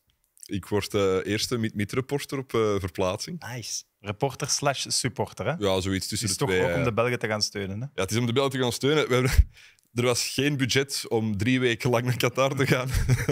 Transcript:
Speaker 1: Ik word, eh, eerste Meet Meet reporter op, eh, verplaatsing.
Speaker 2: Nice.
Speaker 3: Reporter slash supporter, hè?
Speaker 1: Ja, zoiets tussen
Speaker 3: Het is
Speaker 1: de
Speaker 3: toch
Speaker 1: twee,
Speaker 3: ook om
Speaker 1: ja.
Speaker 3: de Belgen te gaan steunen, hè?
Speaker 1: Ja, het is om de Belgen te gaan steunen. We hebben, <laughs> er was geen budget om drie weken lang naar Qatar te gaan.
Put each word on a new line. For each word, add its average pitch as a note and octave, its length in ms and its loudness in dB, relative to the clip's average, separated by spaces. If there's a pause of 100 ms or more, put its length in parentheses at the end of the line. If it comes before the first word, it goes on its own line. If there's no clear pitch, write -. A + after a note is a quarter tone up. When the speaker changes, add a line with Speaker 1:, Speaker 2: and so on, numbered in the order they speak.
(460)
Speaker 1:
Ik F#2+ 200 -6
word, G#2 280 -2
eh, F#2+ 320 2
eerste G#2+ 320 -2
Meet A2+ 160 -2
Meet G2+ 180 -2
reporter C#3 460 -4
op, C3 160 -6
eh, G#2+ 240 2
verplaatsing. G2 720 -4
Speaker 2:
Nice. - 300 -8 (180)
Speaker 3:
Reporter B2 480 -4
slash - 400 -2
supporter, - 580 -4
hè? C#3+ 120 0
Speaker 1:
Ja, F#2+ 220 2
zoiets F#2+ 280 0
tussen A2 200 -2
Speaker 3:
Het F2+ 80 -2
is - 20 -4
Speaker 1:
de G#2+ 60 -2
Speaker 3:
toch F#2+ 40 0
Speaker 1:
twee, F#2 160 2
Speaker 3:
ook F2 80 2
om E2+ 60 0
Speaker 1:
ja. E2 60 0
Speaker 3:
de A#2+ 80 2
Belgen A#2+ 260 0
te A#2 80 -4
gaan G#2+ 160 -2
steunen, G2 380 -4
hè? C3+ 140 -8
Speaker 1:
Ja, F#2 80 0
het F#2+ 80 -2
is G#2+ 60 0
om A#2+ 100 2
de A#2 60 0
Belgen C#3 200 2
te C3+ 60 -2
gaan B2 140 2
steunen. C#3+ 360 2
We B2 60 2
hebben, B2+ 160 4 (360)
<laughs> - 280 -20
er A#2+ 80 2
was B2 260 0
geen C#3+ 280 0
budget C3+ 520 0
om A2 280 0
drie B2+ 240 2
weken B2 300 2
lang A#2+ 140 2
naar A#2+ 120 -2
Qatar C3 400 2
te C#3 100 2
gaan. C3 220 2 (440)